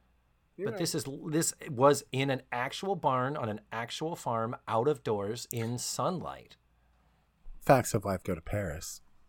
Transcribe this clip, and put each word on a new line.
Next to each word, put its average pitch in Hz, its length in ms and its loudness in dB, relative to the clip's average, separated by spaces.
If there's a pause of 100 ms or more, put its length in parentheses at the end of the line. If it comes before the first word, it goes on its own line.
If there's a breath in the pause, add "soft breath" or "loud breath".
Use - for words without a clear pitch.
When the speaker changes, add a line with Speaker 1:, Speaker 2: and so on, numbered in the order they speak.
(560)
Speaker 1:
You're 185 120 -4
Speaker 2:
But 226 40 -4
Speaker 1:
right. 208 60 -6
Speaker 2:
this 170 160 0
is, 151 100 -2 (220)
this 156 260 0 (180)
was 139 400 6
in 135 200 0
an 131 100 0 (100)
actual 135 460 -2
barn 135 400 2
on 123 140 -2
an 107 100 -4 (100)
actual 156 460 -6
farm, 117 400 -2 (100)
out 110 220 4
of 151 160 2
doors 107 480 -2
in 117 240 -2
sunlight. 120 800 -4 (1040)
Speaker 1:
Facts 131 320 6
of 107 140 0
life 95 180 -2
go 95 100 -2
to 82 60 -6
Paris. 90 600 -6 (260)